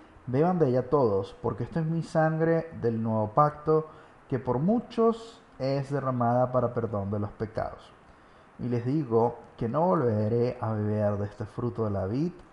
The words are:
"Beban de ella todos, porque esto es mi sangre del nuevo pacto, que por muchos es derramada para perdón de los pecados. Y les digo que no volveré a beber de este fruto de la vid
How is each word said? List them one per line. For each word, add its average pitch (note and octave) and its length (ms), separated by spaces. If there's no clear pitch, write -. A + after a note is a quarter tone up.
"Beban D#3+ 320
de D3+ 120
ella B2+ 200
todos, G#2 500
porque A#2 260
esto E3 140
es D#3+ 60
mi E3 160
sangre D#3+ 680
del A2+ 220
nuevo A2 320
pacto, D3+ 540
que B2+ 120
por B2 180
muchos A3+ 800
es C3+ 320
derramada B2+ 600
para A#2+ 220
perdón G#2 380
de G#2+ 80
los G2+ 140
pecados. - 600
Y A#2+ 120
les A#2 160
digo A#2+ 520
que A#2 140
no C#3+ 120
volveré A#2+ 800
a A2+ 140
beber G#2 460
de G#2 60
este G2+ 200
fruto A2+ 400
de G#2+ 60
la F#2+ 160
vid D3 240